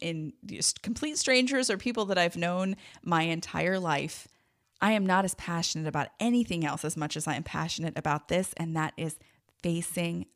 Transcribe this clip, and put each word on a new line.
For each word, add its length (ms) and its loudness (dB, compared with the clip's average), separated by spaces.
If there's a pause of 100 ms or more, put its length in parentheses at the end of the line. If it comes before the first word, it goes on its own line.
in 320 -4 (120)
just 360 -2
complete 360 -4
strangers 520 4
or 80 0
people 280 -2
that 120 0
I've 180 4
known 400 0 (260)
my 220 2
entire 560 0
life, 480 -2 (540)
I 100 6
am 140 4
not 180 6
as 120 -2
passionate 520 -2
about 220 -2 (100)
anything 460 2
else 180 -2
as 140 -4
much 180 -4
as 120 -4
I 80 0
am 80 -2
passionate 540 -4
about 300 -2
this, 300 0
and 180 -2
that 220 0
is 220 -4 (440)
facing 640 -2 (100)